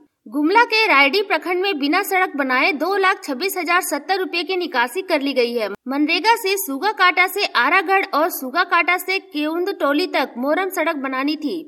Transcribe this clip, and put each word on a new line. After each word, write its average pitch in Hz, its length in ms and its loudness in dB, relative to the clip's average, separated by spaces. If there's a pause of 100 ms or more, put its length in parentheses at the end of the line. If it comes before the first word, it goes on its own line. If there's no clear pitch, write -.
(260)
गुमला 302 380 4
के 440 220 2
रायडी 285 360 4
प्रखंड 359 400 -2
में 392 160 -2
बिना 294 240 0
सड़क 381 340 0
बनाए 269 360 2
दो 339 240 -2
लाख 392 280 2
छब्बीस 302 320 -4
हजार 349 260 2
सत्तर 349 360 -2
रुपए 339 240 -2
की 359 140 -4
निकासी 349 460 -2
कर 339 180 0
ली 277 120 -2
गई 240 200 0
है। 226 160 -2 (200)
मनरेगा 320 480 2
से 381 200 -2
सूगा 339 360 -2
काटा 359 340 4
से 392 180 -2 (120)
आरागढ़ 359 480 2 (100)
और 302 160 2
सूगा 269 340 -2
काटा 359 320 2
से 370 220 -2
केउंद 339 520 -4 (100)
टोली 294 260 2
तक 294 320 -2
मोरम 320 320 0
सड़क 330 260 -2
बनानी 269 400 -2
थी, 254 320 -6